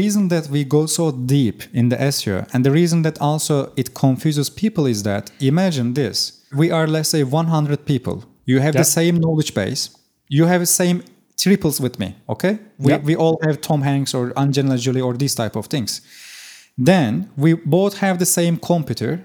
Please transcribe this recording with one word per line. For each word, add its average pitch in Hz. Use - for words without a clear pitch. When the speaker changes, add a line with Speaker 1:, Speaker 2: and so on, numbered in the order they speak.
Speaker 1:
reason 202
that 165
we 143
go 156
so 160
deep 127
in 120
the 120
S -
E 107
O, 95
and 123
the 135
reason 165
that 156
also 151
it -
confuses 143
people 214
is 104
that, 101
imagine 139
this. 123
We 165
are, 160
let's 156
say, 156
one 165
hundred 147
people. 107
You 131
have 156
Speaker 2:
Yeah. 131
Speaker 1:
the -
same 170
knowledge 156
base. 113
You 160
have 180
the -
same 180
triples 180
with 123
me, 92
okay? 185
We, 147
Speaker 2:
Yeah. 147
Speaker 1:
we 160
all 160
have 151
Tom 151
Hanks 139
or 123
Angelina 139
Jolie 131
or 123
these 139
type 107
of -
things. -
Then 147
we 151
both 196
have 190
the 175
same 170
computer, 135